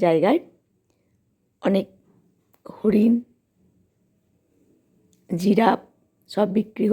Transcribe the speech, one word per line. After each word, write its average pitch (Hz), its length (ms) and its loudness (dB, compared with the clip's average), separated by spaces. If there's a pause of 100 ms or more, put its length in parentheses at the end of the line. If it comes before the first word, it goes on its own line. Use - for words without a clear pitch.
জায়গায় 170 340 2 (1200)
অনেক 196 240 -2 (800)
হরিণ, 214 480 0 (2250)
জিরাফ 190 500 0 (500)
সব 208 160 -2 (100)
বিক্রি 214 360 -4